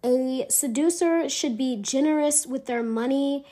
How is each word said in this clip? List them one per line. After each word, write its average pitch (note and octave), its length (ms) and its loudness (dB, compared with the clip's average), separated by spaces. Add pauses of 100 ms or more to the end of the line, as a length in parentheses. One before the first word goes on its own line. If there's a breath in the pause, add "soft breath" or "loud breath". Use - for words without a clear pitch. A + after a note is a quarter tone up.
A C4 440 2
seducer D#4+ 800 2
should C4 300 -2
be C4 180 -2
generous D4 720 2
with C4 200 -6
their A#3 180 -2
money C4+ 680 -2